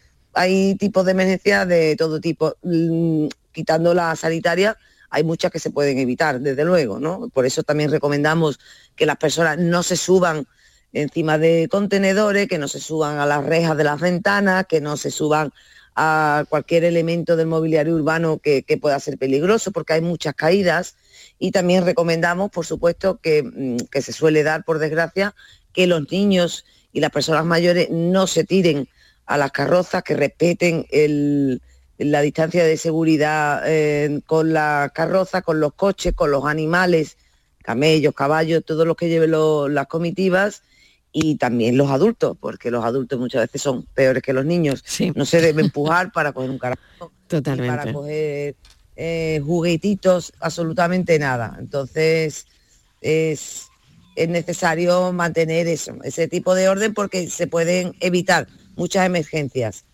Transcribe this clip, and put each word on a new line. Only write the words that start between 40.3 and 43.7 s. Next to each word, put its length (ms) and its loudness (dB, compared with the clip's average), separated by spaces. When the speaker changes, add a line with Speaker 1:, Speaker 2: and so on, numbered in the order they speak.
Speaker 1:
y 240 0
también 420 0
los 120 2
adultos, 480 0
porque 320 -8
los 140 -2
adultos 340 -4
muchas 220 -4
veces 220 -4
son 320 -4